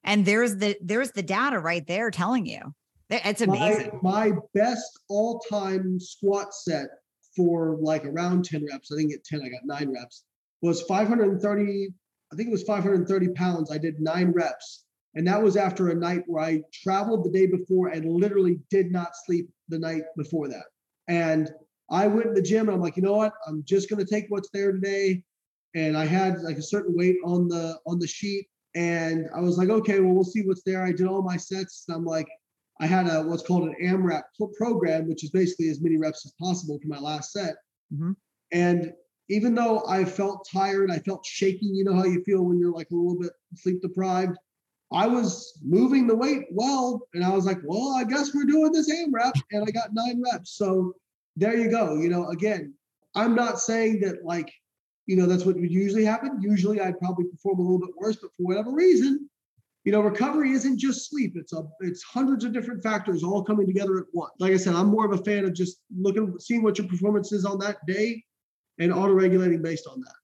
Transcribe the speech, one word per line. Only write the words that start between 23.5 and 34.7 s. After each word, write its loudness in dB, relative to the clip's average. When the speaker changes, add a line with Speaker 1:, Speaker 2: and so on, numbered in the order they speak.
Speaker 2:
just 0
gonna -2
take -2
what's -6
there 0
today." 0
And 0
I 0
had, 0
like, -6
a -8
certain -2
weight 4
on 0
the, -4
on -2
the -2
sheet. -6
And -2
I -6
was 2
like, 4
"Okay, 2
well, 6
we'll 4
see -4
what's -2
there." -2
I 0
did 2
all 0
my -2
sets. -10
And -8
I'm -4
like, -2
I -2
had 4
a, 2
what's -4
called 2
an -6
amrap 0
pro-, -4
program, 0